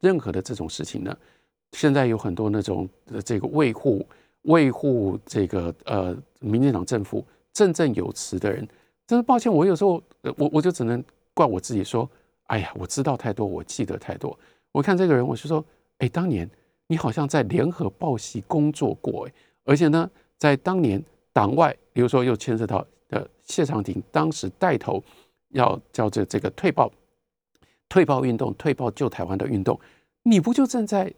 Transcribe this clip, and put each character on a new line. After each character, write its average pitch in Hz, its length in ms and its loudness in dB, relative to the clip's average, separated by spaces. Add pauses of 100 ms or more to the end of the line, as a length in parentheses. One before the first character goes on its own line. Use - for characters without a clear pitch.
任 180 180 4
何 104 140 -6
的 92 100 -2
这 - 120 -8
种 82 140 -6
事 76 160 -10
情 - 200 -8
呢？ - 120 -8 (560)
现 147 200 2
在 135 140 4
有 113 120 2
很 95 160 -4
多 107 160 -2
那 107 100 0
种， 95 280 -4 (180)
呃， 107 160 -10
这 110 160 -2
个 107 100 -4
维 143 240 2
护， 107 340 -2 (360)
维 156 280 4
护 110 540 0
这 101 220 0
个， 85 280 -4 (100)
呃， 92 300 -2 (260)
民 113 200 0
进 139 120 4
党 90 120 -2
政 113 200 -2
府 - 200 -6 (280)
振 190 200 4
振 147 220 0
有 - 180 -4
词 - 260 -8
的 101 120 -2
人， - 160 -6 (400)
真 233 120 2
是 240 40 2
抱 240 160 2
歉， 233 120 0
我 160 140 4
有 190 120 4
时 202 80 0
候， 175 180 2 (200)
呃， 127 140 -6
我， 151 180 0
我 156 60 4
就 175 120 2
只 135 120 -4
能 120 180 -2 (320)
怪 156 120 4
我 92 140 -2
自 - 120 -8
己 98 120 -2
说， 123 240 -2 (400)
哎 113 100 -2
呀， 90 160 -8
我 90 120 -10
知 135 160 -6
道 135 140 0
太 110 160 -4
多， 104 140 -4
我 85 160 -6
记 - 240 -6
得 - 100 -6
太 - 200 -10
多。 - 200 -10 (360)
我 143 100 0
看 190 140 2
这 185 100 2
个 156 80 4
人， - 100 4
我 139 120 -4
就 - 100 -12
说， 156 180 -2 (340)
哎， 123 100 0
当 175 200 -2
年 90 220 -2 (380)
你 165 80 0
好 120 160 -2
像 147 160 -2
在 143 160 2
联 160 260 0
合 - 200 -4
报 135 280 -4
系 - 300 -10
工 151 240 2
作 147 220 -2
过， - 320 -6
哎， - 60 -16 (320)
而 139 120 4
且 165 120 4
呢， 165 220 2 (260)
在 147 200 4
当 185 260 0
年 101 200 0 (300)
党 107 220 2
外， 151 200 4 (180)
比 120 80 0
如 123 80 4
说 127 160 2
又 123 120 2
牵 113 220 -2
涉 113 80 -2
到， 95 180 -2 (260)
呃， 98 140 -4 (180)
谢 - 220 -2
长 120 180 -2
廷 95 280 -6
当 156 220 0
时 - 260 -6
带 165 180 2
头 - 260 -4 (480)
要 120 300 2 (120)
叫 107 180 0
这， 110 140 0
这 - 160 -2
个 95 100 -4
退 175 220 -2
报、 127 200 2 (960)
退 185 160 4
报 135 200 0
运 120 120 0
动、 120 180 -2
退 143 200 -2
报 120 160 -4
救 123 180 -2
台 - 160 -8
湾 95 140 -4
的 - 80 -4
运 95 180 -2
动， - 140 0 (440)
你 226 160 6
不 170 140 2
就 269 140 2
正 226 200 -2
在 196 320 -2